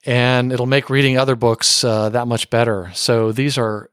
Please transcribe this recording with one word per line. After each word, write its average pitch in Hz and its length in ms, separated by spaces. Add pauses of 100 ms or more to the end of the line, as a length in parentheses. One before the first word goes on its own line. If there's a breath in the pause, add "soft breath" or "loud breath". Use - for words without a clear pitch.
and 123 460
it'll 123 140
make 135 240
reading 135 280
other 135 180
books, 113 480
uh, 110 260
that 120 180
much 117 220
better. 107 440
So 113 380
these 135 260
are 107 360